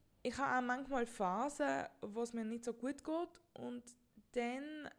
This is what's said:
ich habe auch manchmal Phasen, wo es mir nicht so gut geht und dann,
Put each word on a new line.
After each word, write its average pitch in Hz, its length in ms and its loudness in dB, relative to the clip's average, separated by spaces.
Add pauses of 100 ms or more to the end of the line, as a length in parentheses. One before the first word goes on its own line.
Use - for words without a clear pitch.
(240)
ich 240 140 -2
habe 262 200 4
auch 247 100 4
manchmal 254 380 2
Phasen, 233 800 2 (160)
wo 208 220 -2
es 233 100 -4
mir 226 120 -2
nicht 233 200 -4
so 233 80 -2
gut 277 300 -4
geht 339 380 -2 (120)
und 247 300 -8 (480)
dann, 269 680 -2